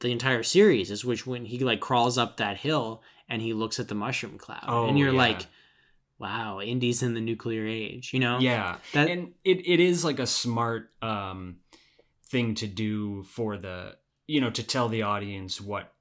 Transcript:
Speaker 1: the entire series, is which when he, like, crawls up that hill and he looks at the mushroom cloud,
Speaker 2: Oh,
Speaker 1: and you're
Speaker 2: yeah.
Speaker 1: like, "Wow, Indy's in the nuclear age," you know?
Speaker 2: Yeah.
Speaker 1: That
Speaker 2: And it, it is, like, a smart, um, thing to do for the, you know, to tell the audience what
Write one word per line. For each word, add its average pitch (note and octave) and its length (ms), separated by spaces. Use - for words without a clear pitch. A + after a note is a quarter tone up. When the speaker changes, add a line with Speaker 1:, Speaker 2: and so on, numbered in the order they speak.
Speaker 1:
the B2 120
entire A#2 320
series, D#3 480
is G#2 120
which A#2+ 220
when B2 180
he, A#2+ 160
like, A#2 200
crawls B2 380
up A#2 180
that G#2 220
hill B2 440
and A#2 140
he A2+ 100
looks A2 280
at G#2+ 80
the G#2 80
mushroom G#2 420
cloud, - 300
Speaker 2:
Oh, A#2 180
Speaker 1:
and C3+ 100
you're C#3 160
Speaker 2:
yeah. C3 60
Speaker 1:
like, A2 280
"Wow, G#2 400
Indy's A#2+ 420
in A#2+ 120
the A2+ 60
nuclear A2+ 460
age," A2+ 460
you C3 80
know? B2 180
Speaker 2:
Yeah. A#2 380
Speaker 1:
That D3 180
Speaker 2:
And F3 220
it, F3+ 240
it F3 140
is, F3 240
like, C#3+ 160
a B2 80
smart, A#2 640
um, F#2+ 540
thing A#2+ 300
to A2+ 120
do G#2 560
for G#2+ 340
the, F#2 380
you D3+ 120
know, A#2+ 100
to A#2+ 120
tell B2 260
the A2 140
audience G2+ 580
what G2+ 400